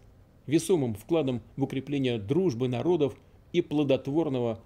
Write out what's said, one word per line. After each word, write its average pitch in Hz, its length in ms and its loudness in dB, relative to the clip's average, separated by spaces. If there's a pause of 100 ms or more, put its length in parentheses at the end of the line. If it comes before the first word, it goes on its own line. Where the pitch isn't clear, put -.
(480)
весомым 147 480 0
вкладом 135 460 -2 (140)
в 135 80 -2
укрепление 131 540 -2
дружбы 127 500 0
народов 143 480 0 (360)
и 170 80 0
плодотворного 139 1080 0